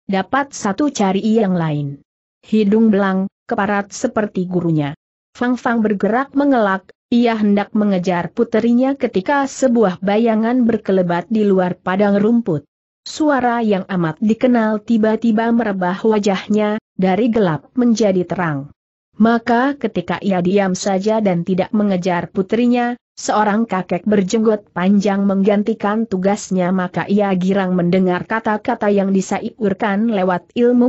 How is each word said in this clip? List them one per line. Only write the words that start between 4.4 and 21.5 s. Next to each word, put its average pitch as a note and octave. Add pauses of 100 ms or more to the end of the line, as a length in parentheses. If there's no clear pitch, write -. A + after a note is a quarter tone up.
gurunya. E3 (400)
Fang B3
Fang A#3
bergerak A3
mengelak, A#3 (240)
ia A#3+
hendak G3+
mengejar F#3
puterinya A#3+
ketika C#4
sebuah A#3
bayangan A3
berkelebat F#3+
di A3
luar F#3
padang G3+
rumput. G#3 (400)
Suara B3
yang G3
amat E3
dikenal A3
tiba-tiba A3
merebah G3
wajahnya, G#3 (160)
dari F#3+
gelap F#3
menjadi G#3+
terang. D#3 (480)
Maka A#3
ketika F#3
ia F#3
diam F#3+
saja G3
dan F#3
tidak F3+